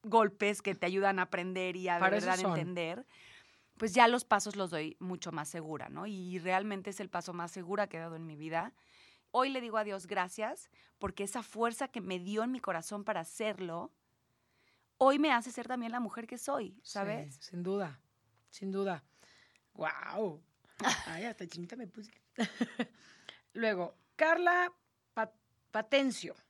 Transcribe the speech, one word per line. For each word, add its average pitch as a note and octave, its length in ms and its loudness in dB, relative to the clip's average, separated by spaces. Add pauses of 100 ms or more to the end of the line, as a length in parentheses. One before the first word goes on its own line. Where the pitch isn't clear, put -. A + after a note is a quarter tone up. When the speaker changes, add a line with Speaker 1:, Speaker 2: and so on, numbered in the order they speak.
Speaker 1:
golpes G#3 600 4
que G3 100 0
te F3 140 -2
ayudan G3 320 4
a F#3 40 2
aprender F#3 520 -2
y F#3 140 -4
a F3 60 4
de E3+ 40 0
Speaker 2:
Para F#3+ 180 6
eso F3 80 0
Speaker 1:
verdad F#3 160 2
Speaker 2:
son. F#3 160 2
Speaker 1:
entender, F3 480 -4 (720)
pues G#3+ 160 -2
ya A#3+ 140 10
los B3 180 4
pasos G3+ 300 2
los F#3 160 -2
doy D#3 280 -4
mucho F3+ 320 -6
más D3+ 160 -4
segura, D#3 420 -8
¿no? D#3 180 -8
Y F#3 320 -6
realmente F#3+ 500 0
es F#3+ 100 -10
el G3 80 -6
paso F3 240 -6
más E3+ 200 -6
segura G3 360 -2
que E3 100 -10
he - 20 -6
dado E3 160 -8
en E3 100 -10
mi D#3 100 -12
vida. D#3+ 380 -4 (560)
Hoy C4 200 2
le C4 120 -2
digo A3+ 160 -4
a G#3+ 60 2
Dios G3 240 -6
gracias, G3+ 640 -4 (260)
porque G3 260 -4
esa A3 200 -4
fuerza A#3 460 -2
que A3 120 -8
me F#3 160 -4
dio G3+ 260 -2
en B3 80 0
mi B3+ 80 -4
corazón G3 440 -4
para G3+ 160 0
hacerlo, F#3+ 720 -4 (1040)
hoy C4+ 220 8
me D4+ 120 6
hace A#3 200 2
ser A#3 160 -8
también A#3+ 240 -4
la A#3+ 80 -4
mujer A#3 260 -4
que A#3+ 140 -10
soy, A#3 420 -4
¿sabes? D#3 540 -4
Speaker 2:
Sí, - 60 -20 (100)
sin F3 100 -6
duda, F3+ 380 -2 (500)
sin - 220 -8
duda. F#3 320 -2 (720)
¡Guau! D#3 680 -4 (640)
Ay, E3 200 -8
hasta G#3+ 200 -8
chinita F3 300 -10
me A#3+ 120 -10
puse. G#3 240 -16 (260)
<laughs> - 560 -4 (600)
Luego, G#3 420 0 (200)
Carla F4 560 6 (420)
Pa-, A3 180 -2 (400)
Patencio. A3 640 2 (140)